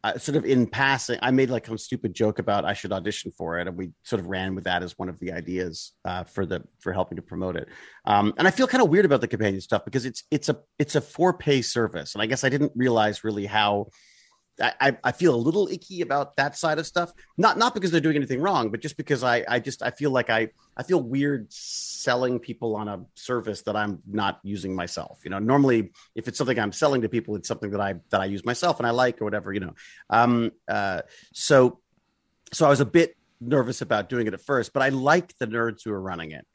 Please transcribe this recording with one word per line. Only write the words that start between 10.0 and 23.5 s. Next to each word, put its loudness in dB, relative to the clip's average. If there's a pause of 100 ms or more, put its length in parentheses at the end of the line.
it's, -10
it's 0
a, 0 (200)
it's -2
a 4
for 2
pay 2
service, -2
and -4
I 0
guess -2
I 4
didn't 0
realize 2
really -2
how. 0 (680)
I, 0
I, 2
I 2
feel 4
a 0
little 0
icky -10
about -2
that -2
side 0
of -6
stuff. -2 (260)
Not, 4
not 4
because -2
they're 4
doing 2
anything -2
wrong, 0
but -4
just -10
because -2
I, 2
I 2
just, -8
I 0
feel -2
like 0
I, 2 (300)
I -8
feel 0
weird -2
selling -2
people -6
on -6
a -8 (120)
service -6